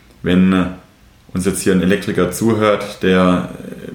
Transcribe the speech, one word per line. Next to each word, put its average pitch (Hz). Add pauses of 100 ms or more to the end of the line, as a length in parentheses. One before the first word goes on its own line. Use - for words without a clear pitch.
(240)
Wenn, 92
äh, 90 (680)
uns 92
jetzt 95
hier 98
ein 90
Elektriker 90
zuhört, 107
der, 90 (460)